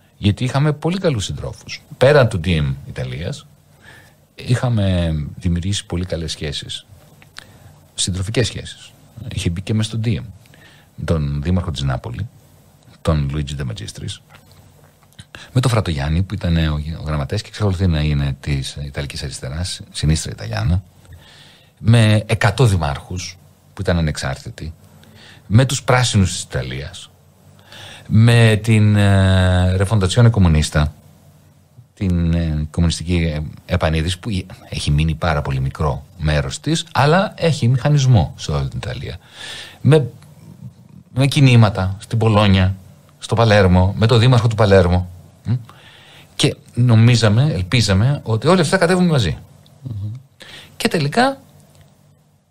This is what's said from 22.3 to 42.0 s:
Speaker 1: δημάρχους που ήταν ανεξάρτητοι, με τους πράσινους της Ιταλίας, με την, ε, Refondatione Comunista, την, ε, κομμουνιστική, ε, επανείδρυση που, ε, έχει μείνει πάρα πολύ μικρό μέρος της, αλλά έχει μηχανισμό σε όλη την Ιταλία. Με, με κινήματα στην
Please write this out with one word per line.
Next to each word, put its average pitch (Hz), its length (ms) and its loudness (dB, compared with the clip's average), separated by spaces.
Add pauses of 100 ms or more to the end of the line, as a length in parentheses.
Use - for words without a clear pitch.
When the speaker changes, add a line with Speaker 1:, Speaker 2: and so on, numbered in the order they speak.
Speaker 1:
δημάρχους 90 720 -4 (360)
που - 60 -10
ήταν 90 180 -2
ανεξάρτητοι, 78 760 -6 (720)
με 113 180 4
τους 131 180 -4
πράσινους 117 500 2
της - 100 -8
Ιταλίας, 65 680 -10 (1000)
με 113 540 6
την, 107 340 4
ε, 95 840 4
Refondatione 101 500 4
Comunista, 80 540 2 (1120)
την, 87 400 0
ε, 78 360 -2
κομμουνιστική, 85 440 -2
ε, 82 260 -2 (260)
επανείδρυση 80 520 -2
που, 127 120 -10
ε, 92 160 -4 (220)
έχει - 220 -6
μείνει 78 240 2
πάρα 76 280 -2
πολύ 67 180 -4
μικρό 67 440 -4 (140)
μέρος 76 420 -2
της, 160 320 -2
αλλά 175 440 2
έχει 143 320 0
μηχανισμό 131 680 2
σε - 140 -10
όλη 69 180 -4
την 62 100 -10
Ιταλία. - 380 -10 (640)
Με, 135 300 4 (1040)
με 135 120 2
κινήματα 117 720 4
στην - 200 -6